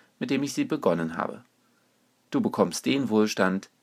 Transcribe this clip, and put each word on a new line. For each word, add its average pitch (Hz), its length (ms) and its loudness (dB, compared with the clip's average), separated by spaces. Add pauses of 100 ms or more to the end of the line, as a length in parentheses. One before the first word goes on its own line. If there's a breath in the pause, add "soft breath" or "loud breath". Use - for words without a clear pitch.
(200 soft breath)
mit 123 120 -4
dem 139 100 0
ich 143 120 -6
sie 147 120 -2
begonnen 82 500 0
habe. - 300 -8 (840)
Du 139 100 2
bekommst 95 460 0
den 131 220 0
Wohlstand 104 600 2 (140)